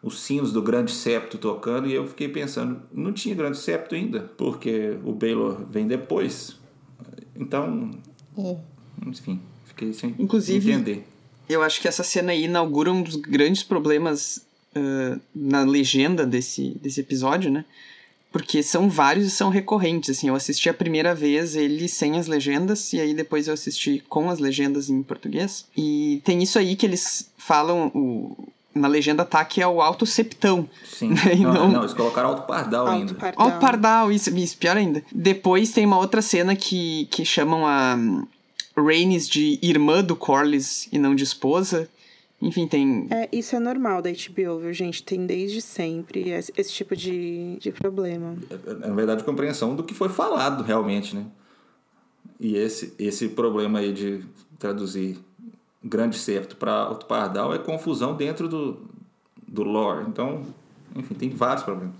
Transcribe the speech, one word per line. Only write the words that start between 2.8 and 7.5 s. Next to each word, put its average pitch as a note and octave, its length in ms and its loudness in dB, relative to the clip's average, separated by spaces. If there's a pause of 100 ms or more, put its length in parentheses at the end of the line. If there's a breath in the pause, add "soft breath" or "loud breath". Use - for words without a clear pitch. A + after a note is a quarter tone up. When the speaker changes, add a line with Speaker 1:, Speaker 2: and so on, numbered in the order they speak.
Speaker 1:
não E3+ 220 -4
tinha G#3+ 220 -6
grande C#3+ 220 -4
septo - 360 -6
ainda, F3+ 280 -4 (160)
porque A2 680 -4
o - 80 -6
Baelor A2 460 -2 (120)
vem G#2+ 160 -2
depois. - 720 -4 (800)
Então, - 560 -4 (460)